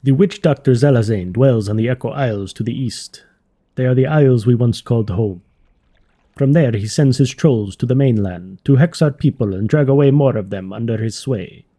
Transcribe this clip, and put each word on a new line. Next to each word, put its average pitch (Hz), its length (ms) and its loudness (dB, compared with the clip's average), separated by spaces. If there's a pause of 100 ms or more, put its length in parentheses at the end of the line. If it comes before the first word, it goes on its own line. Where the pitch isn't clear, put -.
The 135 120 2
witch 175 280 2
doctor 143 300 0
Zalazane 113 640 0
dwells 113 360 2
on 107 80 -2
the 110 100 0
Echo 123 220 -6
Isles 110 440 -6
to - 100 -10
the 117 100 -4
east. - 500 -10 (520)
They 127 100 -2
are 127 100 2
the 131 120 2
isles 135 380 4
we 123 100 4
once 117 260 0
called 113 280 -2
home. 95 320 -4 (920)
From 139 180 2
there 147 180 2
he 107 160 -4
sends 131 320 0
his 135 100 2
trolls 110 460 0
to - 100 -6
the 123 100 -2
mainland 98 720 -2
to 139 120 4
hex 165 240 0
our 151 100 2
people 123 420 -2
and 101 160 -4
drag 147 180 2
away 139 220 4
more 139 260 2
of 98 140 -6
them 95 240 -10
under 113 240 -6
his 110 180 -6
sway. - 500 -8 (140)